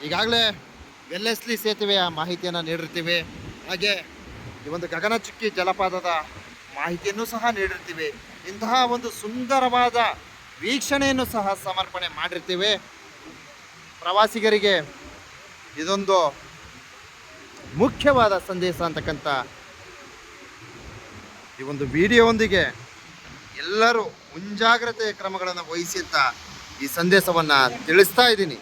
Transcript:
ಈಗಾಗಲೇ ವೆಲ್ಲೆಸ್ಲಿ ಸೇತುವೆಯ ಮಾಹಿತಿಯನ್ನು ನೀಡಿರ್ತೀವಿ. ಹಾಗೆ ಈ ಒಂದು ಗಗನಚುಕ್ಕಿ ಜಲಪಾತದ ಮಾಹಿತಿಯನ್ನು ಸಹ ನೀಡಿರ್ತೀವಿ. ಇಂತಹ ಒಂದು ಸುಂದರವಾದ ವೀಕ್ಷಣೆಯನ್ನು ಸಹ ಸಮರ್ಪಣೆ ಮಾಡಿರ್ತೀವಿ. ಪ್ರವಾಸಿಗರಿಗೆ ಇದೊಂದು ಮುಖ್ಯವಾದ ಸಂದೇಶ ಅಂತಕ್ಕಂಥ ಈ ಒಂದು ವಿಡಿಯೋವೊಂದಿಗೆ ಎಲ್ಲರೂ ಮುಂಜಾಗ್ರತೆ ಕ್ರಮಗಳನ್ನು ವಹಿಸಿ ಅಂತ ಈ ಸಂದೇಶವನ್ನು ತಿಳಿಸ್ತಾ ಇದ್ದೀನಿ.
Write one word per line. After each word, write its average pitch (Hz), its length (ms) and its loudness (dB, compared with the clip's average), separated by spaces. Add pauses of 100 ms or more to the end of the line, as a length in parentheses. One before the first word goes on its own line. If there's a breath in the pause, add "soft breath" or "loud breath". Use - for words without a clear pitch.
ಈಗಾಗಲೇ 226 360 2 (680)
ವೆಲ್ಲೆಸ್ಲಿ 214 520 -4
ಸೇತುವೆಯ 208 380 0 (180)
ಮಾಹಿತಿಯನ್ನು 175 500 -4
ನೀಡಿರ್ತೀವಿ. 165 500 -2 (500)
ಹಾಗೆ 190 240 -2 (720)
ಈ 143 120 -10
ಒಂದು 175 180 -6
ಗಗನಚುಕ್ಕಿ 214 640 -2
ಜಲಪಾತದ 185 540 -2 (680)
ಮಾಹಿತಿಯನ್ನು 175 540 -4
ಸಹ 226 120 -6 (140)
ನೀಡಿರ್ತೀವಿ. 180 500 -6 (420)
ಇಂತಹ 214 220 -4 (220)
ಒಂದು 240 140 -6 (120)
ಸುಂದರವಾದ 247 800 2 (640)
ವೀಕ್ಷಣೆಯನ್ನು 269 640 0 (100)
ಸಹ 196 200 0 (100)
ಸಮರ್ಪಣೆ 185 440 -4 (100)
ಮಾಡಿರ್ತೀವಿ. 180 520 -2 (1300)
ಪ್ರವಾಸಿಗರಿಗೆ 208 720 4 (1080)
ಇದೊಂದು 190 360 2 (1600)
ಮುಖ್ಯವಾದ 240 520 4 (140)
ಸಂದೇಶ 180 300 -4 (100)
ಅಂತಕ್ಕಂಥ 156 380 -6 (2250)
ಈ - 20 -10 (100)
ಒಂದು 143 120 -4 (120)
ವಿಡಿಯೋವೊಂದಿಗೆ 214 680 6 (1000)
ಎಲ್ಲರೂ 220 420 2 (280)
ಮುಂಜಾಗ್ರತೆ 220 880 0
ಕ್ರಮಗಳನ್ನು 185 520 -6
ವಹಿಸಿ 170 320 -6
ಅಂತ 156 120 -2 (680)
ಈ 139 40 -4 (120)
ಸಂದೇಶವನ್ನು 170 600 6 (280)
ತಿಳಿಸ್ತಾ 196 480 6
ಇದ್ದೀನಿ. 170 260 -2